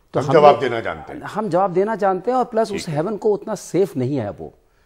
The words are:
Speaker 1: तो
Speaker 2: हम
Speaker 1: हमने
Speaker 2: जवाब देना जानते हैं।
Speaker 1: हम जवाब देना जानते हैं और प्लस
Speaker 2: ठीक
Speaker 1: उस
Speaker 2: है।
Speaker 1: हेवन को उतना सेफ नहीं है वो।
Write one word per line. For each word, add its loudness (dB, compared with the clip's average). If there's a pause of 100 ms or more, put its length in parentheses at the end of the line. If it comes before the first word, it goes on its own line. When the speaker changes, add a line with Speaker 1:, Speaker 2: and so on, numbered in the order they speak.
(140)
Speaker 1:
तो -2
Speaker 2:
हम -2
Speaker 1:
हमने 4
Speaker 2:
जवाब 8
देना -2
जानते -8
हैं। -14
Speaker 1:
हम -6
जवाब 0
देना 0
जानते 0
हैं 0
और 2
प्लस 0
Speaker 2:
ठीक -6
Speaker 1:
उस -12
Speaker 2:
है। -6
Speaker 1:
हेवन -2
को 2
उतना -6
सेफ -2
नहीं -2
है -4
वो। -12 (320)